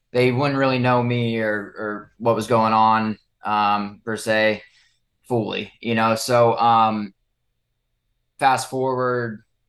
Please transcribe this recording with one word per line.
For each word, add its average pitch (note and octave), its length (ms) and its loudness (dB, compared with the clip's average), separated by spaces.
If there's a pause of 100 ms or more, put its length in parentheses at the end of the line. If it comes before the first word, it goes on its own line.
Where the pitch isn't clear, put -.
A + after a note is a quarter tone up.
(100)
they B2 220 2
wouldn't C#3 260 0
really C3 200 0
know B2 240 2
me A#2+ 360 -2
or, G#2+ 140 -2
or G#2 640 -10
what A2+ 160 2
was G#2+ 120 -4
going A2 260 2
on, A2 460 2 (260)
um, G#2 600 -2
per A2 120 -6
se, G#2+ 460 0 (680)
fully, G#2 520 -4
you A#2 140 -4
know? A2+ 220 2
So, A#2+ 400 2
um, A2 560 2 (1300)
fast B2+ 300 0
forward, B2 760 -4 (240)